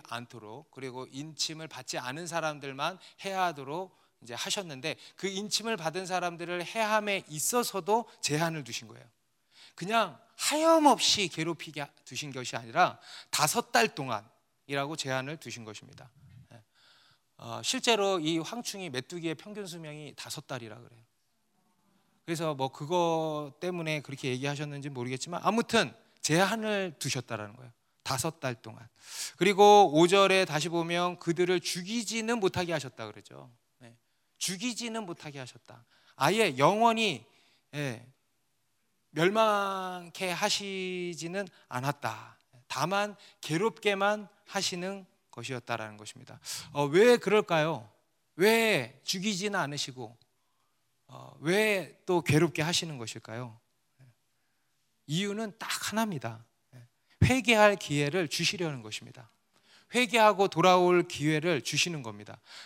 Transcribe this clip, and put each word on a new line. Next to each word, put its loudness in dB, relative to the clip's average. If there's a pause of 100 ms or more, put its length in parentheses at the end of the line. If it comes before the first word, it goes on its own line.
않도록, -14
그리고 -12
인침을 -10
받지 -12
않은 -8
사람들만 -6 (260)
해하도록 -4 (240)
이제 -14
하셨는데 -6 (200)
그 -8
인침을 -4
받은 -6
사람들을 -4
해함에 0
있어서도 0 (140)
제한을 0
두신 -10
거예요. -20 (720)
그냥 0 (160)
하염없이 4
괴롭히게 -6 (180)
두신 -10
것이 -8
아니라 0 (320)
다섯 0
달 4
동안이라고 -8
제한을 -6
두신 -14
것입니다. -18 (420)
예. -20 (760)
어, -10
실제로 2
이 0
황충이 -8
메뚜기의 -6
평균 -14
수명이 -14
다섯 -12
달이라 -12
그래요. -20 (1200)
그래서 -4
뭐 -2
그거 -2
때문에 -4
그렇게 -6
얘기하셨는지 -6
모르겠지만 -8
아무튼 2 (300)
제한을 0
두셨다라는 -6
거예요. -20 (320)
다섯 -4
달 -4
동안. -20 (500)
그리고 8
오 8
절에 6
다시 -2
보면 -2
그들을 0
죽이지는 -4
못하게 0
하셨다 -8
그러죠. -18 (260)
네. -20 (420)
죽이지는 -6
못하게 -12
하셨다. -18 (300)
아예 2
영원히, 4 (500)
예, -6 (1040)
멸망케 0
하시지는 -4 (200)
않았다. -6 (300)
다만 -2 (260)
괴롭게만 0 (180)
하시는 -6 (240)
것이었다라는 -10
것입니다. -18 (340)
어, 2
왜 8
그럴까요? 0 (440)
왜 4
죽이지는 -2
않으시고, -6 (920)
어, -20
왜 0 (100)
또 2
괴롭게 4
하시는 -2
것일까요? -12 (1500)
이유는 -4
딱 -6
하나입니다. -4 (800)
회개할 8
기회를 0
주시려는 -2
것입니다. -14 (640)
회개하고 6
돌아올 6
기회를 0
주시는 -2
겁니다. -14 (260)